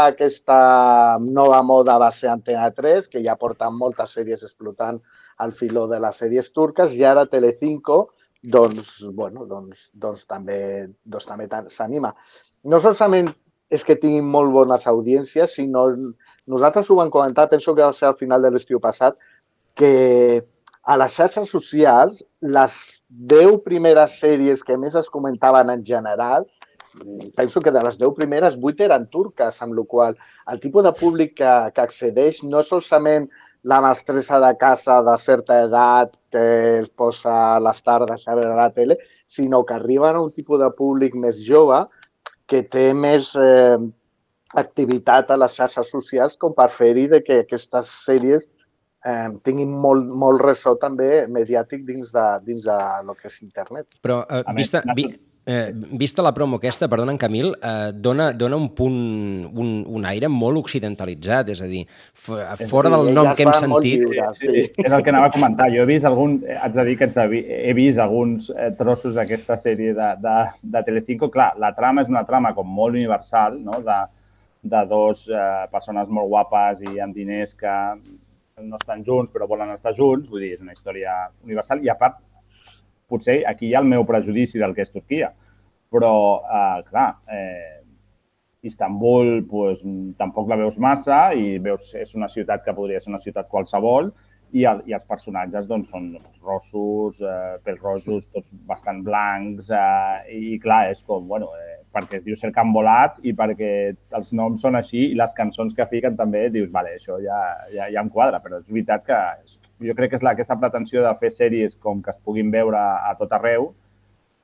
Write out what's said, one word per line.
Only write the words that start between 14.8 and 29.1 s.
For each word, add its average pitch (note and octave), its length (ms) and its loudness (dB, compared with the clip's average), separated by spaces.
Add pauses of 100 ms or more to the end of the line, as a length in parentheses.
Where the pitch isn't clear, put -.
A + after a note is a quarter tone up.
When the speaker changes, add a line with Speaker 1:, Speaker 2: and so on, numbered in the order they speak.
Speaker 1:
audiències, C3 680 0
sinó C3 320 0 (580)
nosaltres D3+ 440 2
ho F#3 100 6
vam E3 100 0
comentar, C#3 380 2
penso D#3 260 2
que D3+ 80 4
va C#3+ 100 4
ser C#3+ 140 0
al C3+ 80 4
final B2+ 280 0
de C3 100 4
l'estiu B2 260 -2
passat, B2+ 380 0 (580)
que B2 680 4 (400)
a C3+ 160 2
les C3 160 0
xarxes F#3+ 340 0
socials, D3+ 680 4 (220)
les C#3 680 0
deu D3+ 560 6
primeres E3 560 4
sèries C#3 420 2
que B2+ 140 -2
més C#3+ 180 -6
es D#3+ 160 -2
comentaven C3 640 2
en A#2+ 100 -6
general, A#2 600 -2 (920)
penso B2+ 300 -2
que D3+ 80 4
de B2+ 100 4
les A#2 160 -2
deu C3 160 2
primeres, D3 460 0
vuit D3 240 -4
eren C3+ 260 2